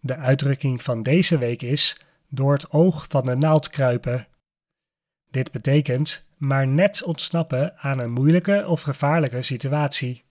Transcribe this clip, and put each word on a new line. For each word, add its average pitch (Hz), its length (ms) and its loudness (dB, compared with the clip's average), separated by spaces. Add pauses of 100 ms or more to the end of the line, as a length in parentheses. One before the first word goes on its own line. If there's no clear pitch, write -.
De 127 160 -6
uitdrukking 139 640 0
van 117 200 -4
deze 156 360 2
week 120 240 -2
is 127 380 -2 (280)
door 135 240 0
het - 180 -2
oog 170 380 4
van 131 180 0
de 127 100 0
naald 151 320 4
kruipen. 123 580 -2 (1040)
Dit 131 220 -4
betekent 139 760 0 (100)
maar 135 300 0
net 156 360 2
ontsnappen 165 760 -4
aan 139 200 -4
een 120 120 -6
moeilijke 175 560 2
of 170 160 -2
gevaarlijke 143 600 -2
situatie. 135 880 -4